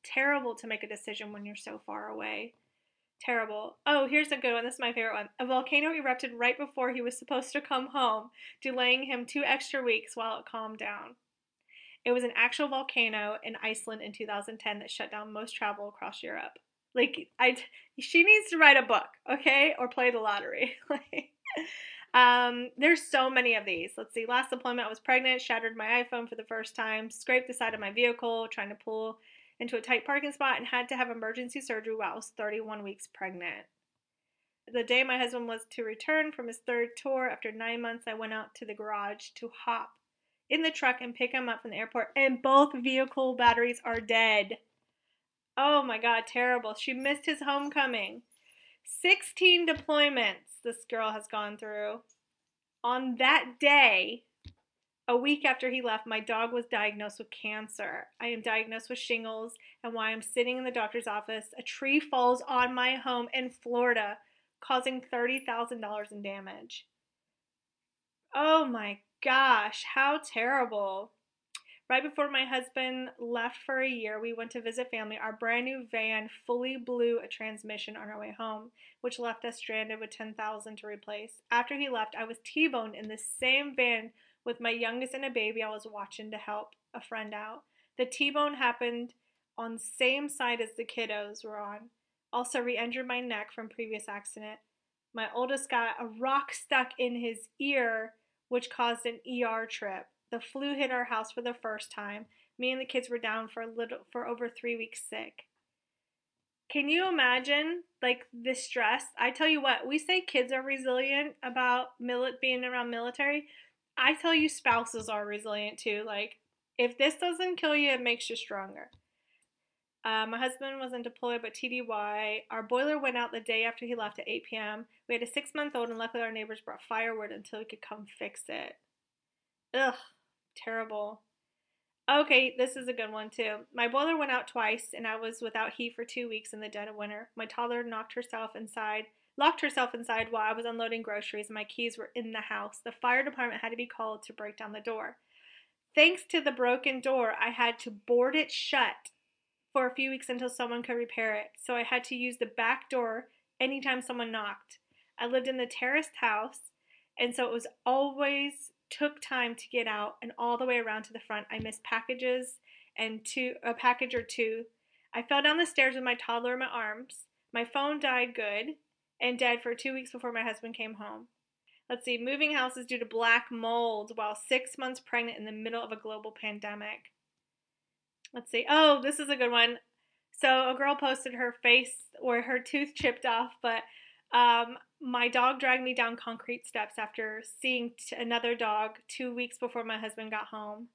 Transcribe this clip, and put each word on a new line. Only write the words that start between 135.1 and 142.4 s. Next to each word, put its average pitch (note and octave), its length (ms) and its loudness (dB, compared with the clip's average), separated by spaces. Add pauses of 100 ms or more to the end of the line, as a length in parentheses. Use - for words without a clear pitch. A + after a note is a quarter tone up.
was A3+ 240 -8
without A3 320 -2
heat A#3 240 -6
for A#3 80 -6
two A#3+ 240 -6
weeks A3 240 -10
in G#3+ 80 -14
the G#3+ 80 -10
dead G#3 180 -8
of G#3+ 100 -12
winter. G#3 380 -10
My A3+ 120 -8
toddler A#3+ 360 -4
knocked A3+ 300 -8
herself A3+ 420 -8
inside, A3 520 -6 (300)
locked D#4+ 240 6
herself C4+ 320 0
inside A3+ 380 -2
while A3 180 0
I A3+ 60 0
was A#3 100 -6
unloading A3+ 380 -4
groceries, G#3 460 -8
and A3 80 -14
my G#3 80 -6
keys A#3 340 -6
were A3 160 -12
in A3+ 160 -6
the A3 120 -6